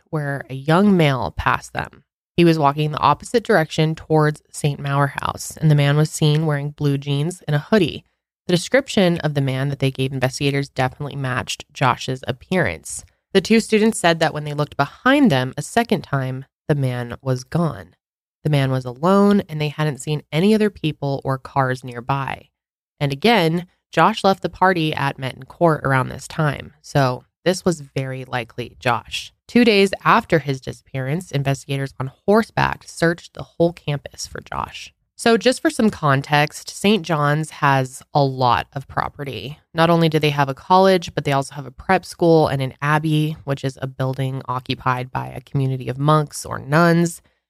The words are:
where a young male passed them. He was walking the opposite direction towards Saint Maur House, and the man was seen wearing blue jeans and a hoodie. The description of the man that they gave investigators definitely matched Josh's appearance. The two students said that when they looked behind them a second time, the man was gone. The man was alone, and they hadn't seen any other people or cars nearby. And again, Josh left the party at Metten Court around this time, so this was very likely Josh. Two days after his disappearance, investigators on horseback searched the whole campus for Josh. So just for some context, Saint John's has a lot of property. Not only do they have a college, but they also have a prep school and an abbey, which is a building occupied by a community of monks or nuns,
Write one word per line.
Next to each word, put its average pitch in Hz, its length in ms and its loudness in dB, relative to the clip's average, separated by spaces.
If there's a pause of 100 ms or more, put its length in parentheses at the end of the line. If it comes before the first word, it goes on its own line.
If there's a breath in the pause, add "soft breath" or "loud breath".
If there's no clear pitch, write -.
where 143 400 -6
a 131 40 -10
young 170 440 4
male 135 340 2
passed - 400 -2
them. - 320 -10 (320)
He 170 80 6
was 160 160 6
walking 151 320 2
the - 80 -6
opposite 175 460 0
direction 160 500 2
towards 151 460 0 (100)
Saint 143 280 -4
Maur 139 280 0
House, - 480 -8
and 156 160 4
the 147 40 8
man 143 200 4
was 151 140 2
seen 156 360 0
wearing 147 260 -4
blue 143 260 -2
jeans 143 500 -4
and 151 80 -2
a 147 40 2
hoodie. 190 440 0 (440)
The 175 80 2
description 175 640 0
of 151 160 -4
the 143 60 0
man 135 280 -2
that 143 100 -8
they 135 100 0
gave 131 220 -6
investigators 139 560 -2
definitely 131 480 -6
matched 127 560 -6
Josh's 127 560 -4
appearance. 123 800 -4 (260)
The 190 100 2
two 214 200 2
students 214 380 0
said 170 200 2
that 147 140 0
when 151 100 -8
they 147 100 -8
looked 147 220 -4
behind 254 560 2
them 131 240 0
a 135 60 -8
second 233 400 -2
time, 131 420 -6 (240)
the 151 80 2
man 123 460 -4
was 127 240 -4
gone. 127 500 -4 (500)
The 151 40 0
man 139 220 2
was 131 140 -4
alone, 196 640 2
and 151 100 -8
they 151 80 -2
hadn't 151 300 -4
seen 151 340 -6
any 196 240 2
other 214 140 2
people 143 560 -4
or 135 120 -4
cars 131 460 -4
nearby. 127 640 -6 (500)
And 143 140 -2
again, 175 560 2 (240)
Josh 175 320 2
left 190 200 2
the 175 60 -4
party 175 440 0
at 139 260 -4
Metten 131 240 -10
Court 160 400 0
around 131 240 0
this - 180 -12
time, - 560 -4
so 127 440 0 (180)
this 185 220 0
was 151 160 -2
very 131 420 -8
likely 120 560 -8
Josh. - 540 -4 (120)
Two 240 200 4
days 202 280 4 (120)
after 175 340 4
his 135 220 -6
disappearance, 135 720 -8
investigators 139 680 -4
on - 140 -10 (120)
horseback 202 640 0
searched - 460 -4
the 147 100 -12
whole 170 300 -2
campus - 520 -10
for - 140 -14
Josh. - 540 -12 (240)
So 233 180 2
just 240 260 0
for 330 80 0
some 220 200 0
context, 147 800 0
Saint 196 360 0
John's 151 440 0
has 135 520 0 (120)
a 147 100 4
lot 127 480 2
of - 160 -12
property. 135 720 -8 (140)
Not 165 160 2
only 165 180 4
do 156 100 2
they 151 120 2
have 143 180 0
a 135 60 -4
college, 185 600 2
but 147 120 -6
they 143 80 -2
also 139 220 -4
have 139 100 -14
a 127 60 -16
prep - 340 -2
school 165 420 4
and 135 140 -2
an 131 200 -6
abbey, 151 640 0
which 139 220 -6
is 139 160 -6
a 131 60 -6
building 131 580 -6
occupied 127 640 -6
by 127 160 -8
a 127 140 -14
community 131 480 -4
of 127 80 -6
monks 151 480 0
or 117 120 -8
nuns, 170 640 2 (280)